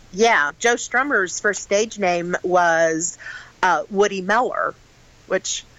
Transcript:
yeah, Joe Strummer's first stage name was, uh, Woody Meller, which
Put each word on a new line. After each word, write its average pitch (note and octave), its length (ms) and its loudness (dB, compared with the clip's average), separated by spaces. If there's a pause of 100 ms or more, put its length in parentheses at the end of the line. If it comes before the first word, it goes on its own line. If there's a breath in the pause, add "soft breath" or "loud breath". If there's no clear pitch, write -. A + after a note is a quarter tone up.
(120)
yeah, F#3 460 2
Joe A#3 180 2
Strummer's A#3+ 640 -2
first G3+ 220 -2
stage G#3+ 360 -2
name F3 440 -2
was, E3 760 2 (440 loud breath)
uh, E3+ 280 2
Woody G3 320 0
Meller, G3+ 520 0 (520)
which - 380 -4 (140)